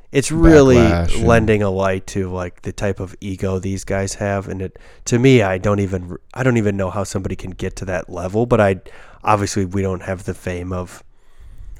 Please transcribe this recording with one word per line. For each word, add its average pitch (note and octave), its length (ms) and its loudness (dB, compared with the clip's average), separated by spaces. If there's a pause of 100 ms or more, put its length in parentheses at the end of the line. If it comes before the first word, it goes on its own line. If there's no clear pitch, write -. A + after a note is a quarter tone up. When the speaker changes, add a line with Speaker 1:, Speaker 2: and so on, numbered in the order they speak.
(120)
Speaker 1:
it's C#3 180 0
really D3+ 460 8
Speaker 2:
backlash E2+ 420 4
and A2+ 80 2
Speaker 1:
lending A2 360 4
a G2 80 0
light F#2+ 360 -2
to, F#2+ 240 -6
like, F2+ 320 -8
the F#2+ 100 -10
type G2+ 280 -4
of F2+ 200 -10
ego F#2+ 380 -4
these F#2+ 240 -6
guys G2 320 -4
have, G2 340 -4
and F#2+ 140 -8
it, - 160 -10 (280)
to B2 120 0
me, B2+ 240 6
I F#2+ 160 0
don't G2+ 220 0
even, F#2 360 -4 (180)
I B2+ 100 -6
don't B2 120 2
even G#2 200 0
know F#2+ 120 -4
how F#2+ 140 -6
somebody F#2 320 -6
can - 160 -12
get F#2+ 260 -8
to - 100 -12
that F2+ 220 -6
level, F#2 380 -4
but A#2+ 140 2
I, F#2+ 200 2 (440)
obviously, G2+ 400 0
we F#2+ 180 -4
don't F#2 220 -4
have F#2 180 -8
the F#2 120 -8
fame F2+ 380 -8
of, F2+ 300 -10 (760)